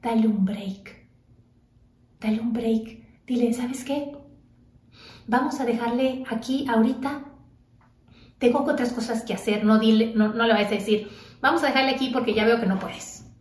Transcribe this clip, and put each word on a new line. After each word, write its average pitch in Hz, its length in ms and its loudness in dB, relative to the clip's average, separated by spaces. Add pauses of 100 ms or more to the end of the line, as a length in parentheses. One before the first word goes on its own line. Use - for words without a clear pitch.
Dale 226 260 2
un 196 160 2
break. - 640 -8 (1120)
Dale 220 200 0
un 226 120 -2
break. 226 760 -4
Dile, 233 260 2
"¿Sabes 247 320 -4
qué? 285 320 -6 (1080)
Vamos 247 340 0
a 262 40 -2
dejarle 247 680 0
aquí 262 380 -4
ahorita. 262 560 0 (1120)
Tengo 254 260 4
otras 254 280 0
cosas 226 300 -4
que 214 120 -6
hacer". 214 300 -2
No, 220 140 6
dile, 220 360 4
no, 214 140 2
no 233 180 0
le 226 60 4
vayas 208 180 2
a 208 60 -2
decir, 208 320 -2 (320)
"Vamos 320 220 2
a 294 60 2
dejarle 269 220 2
aquí 254 220 -2
porque 226 220 0
ya 214 100 2
veo 233 160 4
que 208 60 -2
no 190 120 0
puedes - 480 -12 (140)